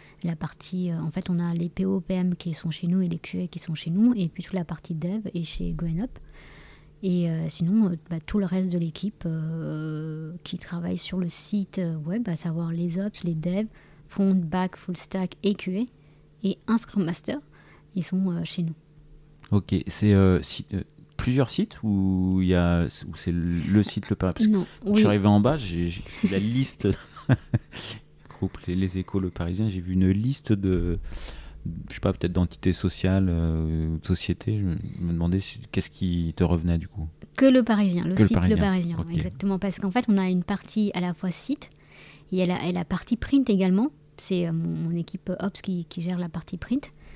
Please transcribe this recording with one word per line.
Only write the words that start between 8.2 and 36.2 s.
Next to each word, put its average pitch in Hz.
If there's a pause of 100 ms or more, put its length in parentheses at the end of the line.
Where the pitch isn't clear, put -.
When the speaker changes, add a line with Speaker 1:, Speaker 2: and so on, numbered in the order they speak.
Speaker 1:
tout -
le 196
reste 185
de 180
l'équipe, 170
euh, 156 (100)
qui -
travaille 175
sur 180
le 180
site, -
euh, 170
web, 180
à 165
savoir 165
les 170
ops, 202
les 170
devs, 180 (400)
front, 196
back, 185
full -
stack 185
et 196
Q 185
A, - (640)
et 196 (100)
un 220
Scrum -
Master, 170 (540)
ils 185
sont, 190
euh, 170
chez -
nous. 165 (760)
Speaker 2:
Ok, 101 (120)
c'est, 104
euh, 95
si-, -
euh, 95 (340)
plusieurs 127
sites -
ou 95
il 92
y 90
a, 87 (240)
ou 87
c'est -
le 87
site -
le 104
Paris ? 92
Parce 214
que 214
Speaker 1:
Non, 180 (160)
Speaker 2:
quand 208
je 208
suis 214
Speaker 1:
oui. -
Speaker 2:
arrivé 104
en 208
bas, 135
j'ai, 87
j'ai 87
vu -
la 95
liste. 117 (400)
<laughs> 131 (920)
Groupe - (100)
les, 87
les 92
Échos, 92
Le 92
Parisien, 92
j'ai 92
vu 90
une 92
liste 113
de, 92 (920)
je -
sais -
pas, 95
peut-être 87
d'entités 90
sociales, 95
euh, 80
de -
sociétés. 98
Je 101 (400)
me 85
demandais 85
si, - (100)
qu'est-ce -
qui 85